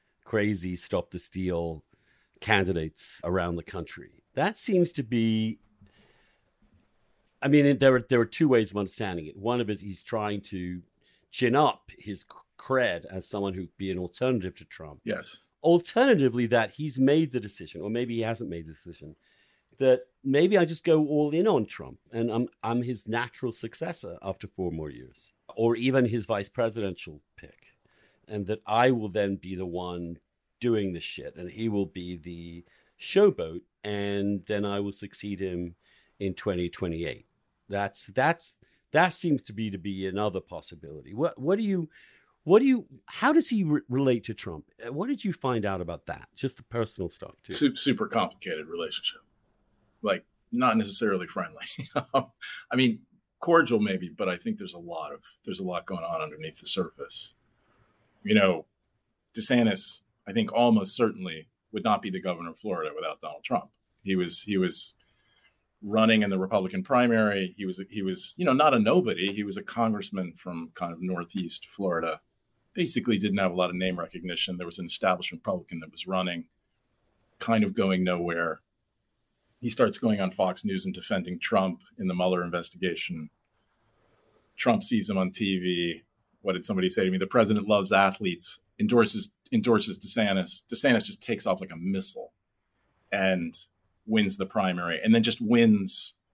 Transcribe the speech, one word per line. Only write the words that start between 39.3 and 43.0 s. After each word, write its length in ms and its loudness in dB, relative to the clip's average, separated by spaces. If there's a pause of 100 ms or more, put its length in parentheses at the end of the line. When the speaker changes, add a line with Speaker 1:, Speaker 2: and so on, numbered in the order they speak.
Speaker 1:
to 100 -16
be, 180 -4
to 80 -6
be 260 -6
another 360 -2
possibility. 760 -14
What, 260 -4
what 160 2
do 60 -2
you, 260 0 (540)
what 180 8
do 60 4
you, 180 4 (220)